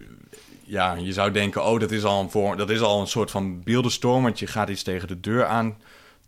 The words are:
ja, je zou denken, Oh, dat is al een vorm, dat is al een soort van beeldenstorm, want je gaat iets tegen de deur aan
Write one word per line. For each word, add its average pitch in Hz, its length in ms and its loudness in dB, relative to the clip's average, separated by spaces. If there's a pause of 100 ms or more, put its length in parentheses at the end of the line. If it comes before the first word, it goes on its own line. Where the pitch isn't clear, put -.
(640)
ja, 92 300 0
je 90 180 -4
zou 101 180 2
denken, 101 340 0
Oh, 113 160 4
dat 107 100 0
is 107 140 -2
al 101 160 4
een 95 100 -4
vorm, 101 260 0
dat 101 140 -2
is 110 100 2
al 104 200 4
een 95 60 -2
soort 107 240 -2
van 95 320 -4
beeldenstorm, 123 600 2
want 117 160 0
je 101 80 -6
gaat 104 220 -2
iets 101 140 -6
tegen 92 260 -4
de 90 120 -8
deur 113 260 2
aan 110 300 0 (520)